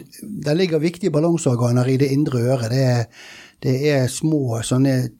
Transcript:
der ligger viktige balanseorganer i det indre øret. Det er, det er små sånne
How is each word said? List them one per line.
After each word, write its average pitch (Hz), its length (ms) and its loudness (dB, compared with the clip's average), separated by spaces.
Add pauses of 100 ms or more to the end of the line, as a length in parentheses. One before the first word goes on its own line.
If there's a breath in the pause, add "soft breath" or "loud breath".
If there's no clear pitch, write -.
(420)
der 147 160 0
ligger 165 220 0
viktige 175 320 -2
balanseorganer 127 760 2
i 131 80 2
det 135 140 2
indre 139 300 0
øret. 120 300 0
Det 135 120 2
er, 123 200 2 (520 loud breath)
det 131 200 -2 (120)
er 135 200 2
små 135 540 -2
sånne 131 340 2 (240)